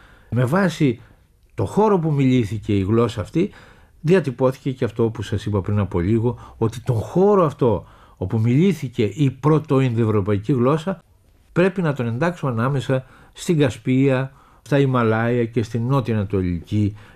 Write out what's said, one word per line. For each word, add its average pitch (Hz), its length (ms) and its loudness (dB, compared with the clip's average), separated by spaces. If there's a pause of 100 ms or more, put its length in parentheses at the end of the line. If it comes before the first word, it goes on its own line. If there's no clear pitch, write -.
(300)
με 123 160 0
βάση 156 560 0 (540)
το 104 100 -2
χώρο 202 340 2
που 160 120 -2
μιλήθηκε 120 640 0
η 98 40 2
γλώσσα 110 400 0
αυτή, 165 300 -2 (500)
διατυπώθηκε 135 680 0
και 127 140 -4
αυτό 117 240 0
που 110 120 -8
σας - 240 -6
είπα 101 160 -2
πριν 104 180 -2
από 92 200 -2
λίγο, 113 400 0 (180)
ότι 110 240 -2
τον 123 140 -2
χώρο 185 500 2
αυτό 123 400 0 (320)
όπου 92 220 -4
μιλήθηκε 127 640 0
η 131 280 0
πρώτο 151 480 0
Ινδοευρωπαϊκή 110 760 0
γλώσσα, 156 500 0 (480)
πρέπει 185 300 0
να 156 120 0
τον 127 140 -4
εντάξουμε 143 440 -4
ανάμεσα 127 540 -2 (280)
στην - 260 -2
Κασπία, 131 720 0 (300)
στα - 180 0
Ιμαλάια 120 640 2
και 117 180 -2
στην 117 240 -4
Νότια 123 280 0
Ανατολική 98 800 -2 (200)